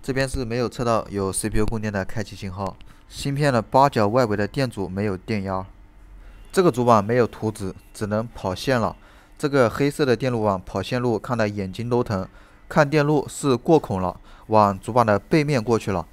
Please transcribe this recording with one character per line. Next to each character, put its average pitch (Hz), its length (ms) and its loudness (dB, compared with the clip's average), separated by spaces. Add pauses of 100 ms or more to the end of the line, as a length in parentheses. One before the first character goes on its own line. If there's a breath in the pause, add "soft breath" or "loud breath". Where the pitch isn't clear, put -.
这 - 80 -6
边 131 160 -2
是 131 160 -6
没 113 140 -4
有 120 100 0
测 123 160 -6
到 113 280 0
有 98 200 -2
C 110 160 -4
P 110 120 0
U 104 80 4
供 110 120 -2
电 104 140 -6
的 95 100 -2
开 104 200 -6
启 101 120 -12
信 95 160 -10
号。 95 240 -6 (320 soft breath)
芯 - 280 -6
片 143 180 2
的 117 80 2
八 135 260 4
角 110 200 2
外 123 180 4
围 104 100 0
的 101 120 0
电 135 200 -2
阻 98 220 -6
没 98 160 -4
有 98 100 -2
电 98 280 -6
压。 95 200 -6 (880 soft breath)
这 190 100 2
个 175 100 6
主 123 120 -2
板 113 220 6
没 117 100 0
有 117 120 4
图 - 240 -4
纸， 98 220 -8 (200)
只 107 140 -8
能 107 260 -4
跑 92 200 -6
线 123 280 -2
了。 92 160 -2 (400 soft breath)
这 151 100 -4
个 135 220 4
黑 143 220 0
色 156 120 -2
的 127 120 2
电 127 160 -4
路 113 120 -2
板 98 220 0
跑 - 160 -4
线 123 180 -4
路 120 200 0
看 123 180 -4
得 107 100 0
眼 98 240 -4
睛 113 160 -8
都 120 160 0
疼， 95 240 -4 (400 soft breath)
看 147 220 2
电 147 160 2
路 147 240 2
是 135 260 0
过 151 240 4
孔 95 220 -2
了， 90 180 -4 (280 loud breath)
往 104 300 4
主 113 140 -10
板 117 140 4
的 104 120 4
背 151 260 2
面 143 200 0
过 113 140 2
去 107 140 -2
了。 87 220 -2